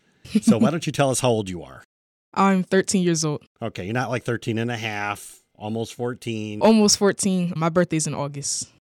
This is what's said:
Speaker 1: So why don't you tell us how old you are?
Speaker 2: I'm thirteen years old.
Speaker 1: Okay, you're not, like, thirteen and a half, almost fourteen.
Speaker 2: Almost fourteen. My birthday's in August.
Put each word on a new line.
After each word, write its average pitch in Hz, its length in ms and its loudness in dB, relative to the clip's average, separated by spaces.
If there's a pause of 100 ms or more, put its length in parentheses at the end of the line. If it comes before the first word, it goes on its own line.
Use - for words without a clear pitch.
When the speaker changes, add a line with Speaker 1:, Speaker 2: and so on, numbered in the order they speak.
(420)
Speaker 1:
So 165 160 4
why 151 140 4
don't 165 160 -4
you 160 40 -2
tell 139 200 2
us 120 80 0
how 131 100 2
old 110 200 0
you 87 120 -8
are? 65 220 -18 (500)
Speaker 2:
I'm 196 300 4
thirteen 190 400 2
years 170 200 2
old. 151 200 -4 (180)
Speaker 1:
Okay, 107 240 -6
you're 104 80 -4
not, 123 160 -2
like, 120 140 -4
thirteen 117 340 -2
and 117 140 -2
a 117 60 -4
half, 104 680 -6 (120)
almost 110 380 -6
fourteen. 110 680 -6
Speaker 2:
Almost 214 360 6
fourteen. 185 580 0
My 160 140 0
birthday's 165 380 0
in 143 80 -6
August. 143 540 -6 (140)